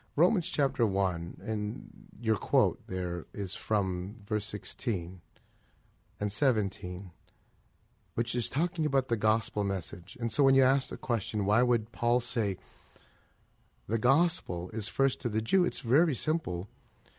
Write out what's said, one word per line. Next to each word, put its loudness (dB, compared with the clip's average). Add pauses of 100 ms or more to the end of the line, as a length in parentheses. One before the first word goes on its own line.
(140)
Romans 2
chapter 0
one, 0
and -4 (300)
your 2
quote 2
there -4
is -6
from -2
verse -4
sixteen -6 (1000)
and 0
seventeen, -2 (1040)
which -2
is -2
talking 0
about 2
the 2
gospel 0
message. -4
And -2
so 2
when 6
you 6
ask 2
the -6
question, -2
"Why 4
would 0
Paul 2
say -2 (1300)
the 0
gospel 0
is -6
first 0
to -2
the 0
Jew?" 2
It's -2
very 2
simple. -2 (500)